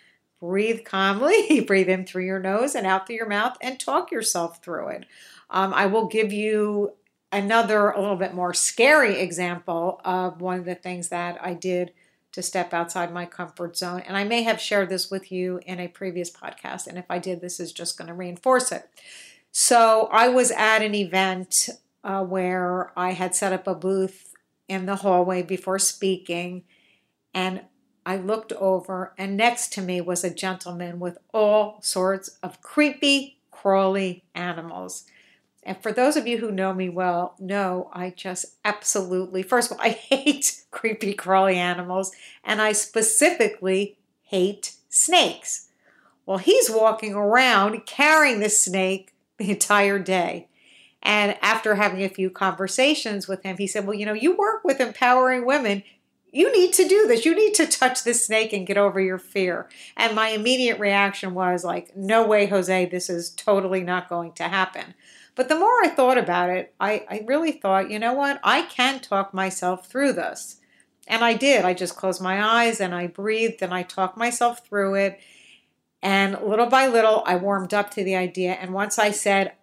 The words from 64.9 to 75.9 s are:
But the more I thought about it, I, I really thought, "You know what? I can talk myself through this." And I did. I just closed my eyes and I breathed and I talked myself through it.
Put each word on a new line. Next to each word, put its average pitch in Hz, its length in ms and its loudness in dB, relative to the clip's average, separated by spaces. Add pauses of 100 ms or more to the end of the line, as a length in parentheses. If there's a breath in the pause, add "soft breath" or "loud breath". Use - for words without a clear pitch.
But 254 120 0
the 311 100 2
more 453 240 4
I 381 60 4
thought 254 280 4
about 180 320 0
it, - 300 -4
I, 208 280 -2
I 214 200 -10
really 302 240 0
thought, 190 400 0
"You 214 80 -6
know 233 140 0
what? 277 300 -2
I 269 200 4
can 269 360 0
talk 196 360 -2
myself 185 520 -2
through 269 260 0
this." - 440 -8 (500 soft breath)
And 226 160 0
I 233 120 4
did. 254 280 4
I 180 120 2
just 180 200 -6
closed 180 240 -4
my 190 240 -2
eyes 226 380 2
and 180 120 -2
I 175 120 -6
breathed 220 560 -4
and 180 100 -4
I 180 120 -4
talked 185 340 -4
myself 240 500 -2
through 196 280 0
it. 196 240 0 (840 soft breath)